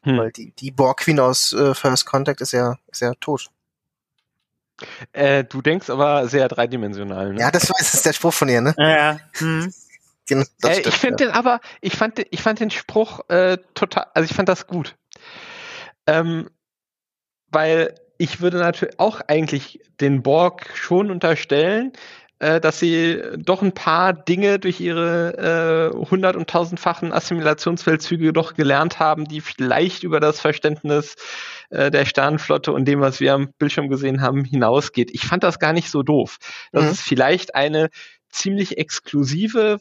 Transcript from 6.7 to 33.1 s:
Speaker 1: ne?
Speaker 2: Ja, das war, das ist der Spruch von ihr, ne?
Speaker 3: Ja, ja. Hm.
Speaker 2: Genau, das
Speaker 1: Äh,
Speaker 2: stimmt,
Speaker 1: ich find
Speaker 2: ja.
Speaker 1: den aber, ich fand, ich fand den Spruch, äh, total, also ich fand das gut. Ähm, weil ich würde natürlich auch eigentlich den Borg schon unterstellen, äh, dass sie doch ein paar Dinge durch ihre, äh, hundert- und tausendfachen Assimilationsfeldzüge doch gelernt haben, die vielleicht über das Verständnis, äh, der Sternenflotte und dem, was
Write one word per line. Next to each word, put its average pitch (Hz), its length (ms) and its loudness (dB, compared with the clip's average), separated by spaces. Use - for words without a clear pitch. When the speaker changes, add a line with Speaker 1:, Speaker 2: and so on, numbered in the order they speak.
Speaker 1:
ne? 101 60 -4
Speaker 2:
Ja, 123 120 2
das 170 180 2
war, 190 100 -2
das - 140 0
ist - 120 0
der 160 80 2
Spruch 170 200 0
von 139 160 0
ihr, 120 120 4
ne? 139 160 2
Speaker 3:
Ja, 156 120 4
ja. 151 300 2
Hm. 160 360 -2
Speaker 2:
Genau, 135 160 2
das 156 120 2
Speaker 1:
Äh, - 100 2
Speaker 2:
stimmt, 123 60 -2
Speaker 1:
ich - 120 0
find 254 220 0
Speaker 2:
ja. 262 60 2
Speaker 1:
den 196 80 -2
aber, 240 260 0
ich 190 140 -4
fand, 220 240 -2
ich - 120 -8
fand 220 180 0
den 214 120 -2
Spruch, - 580 -2
äh, 185 280 4
total, - 400 -2
also 160 160 2
ich - 60 -8
fand 190 140 0
das - 180 0
gut. 175 280 -6
Ähm, 165 420 0
weil 160 460 2
ich - 240 -4
würde 175 160 0
natürlich 175 420 -2
auch 214 280 0
eigentlich 151 520 -2
den 139 220 2
Borg 170 520 2
schon 196 360 0
unterstellen, 180 800 0
äh, 156 200 2
dass 160 200 0
sie 165 420 0
doch 175 240 0
ein 196 120 2
paar 175 400 2
Dinge 190 460 2
durch 185 220 -2
ihre, 170 1120 0
äh, - 40 -8
hundert- 190 260 2
und 165 140 -6
tausendfachen 170 640 -2
Assimilationsfeldzüge 160 1200 0
doch 165 220 0
gelernt 147 440 2
haben, 151 260 0
die 151 160 -10
vielleicht 147 640 0
über 160 160 0
das 151 220 2
Verständnis, 151 720 -2
äh, 143 220 0
der 143 140 4
Sternenflotte 147 680 0
und 135 120 0
dem, 143 140 4
was 135 200 2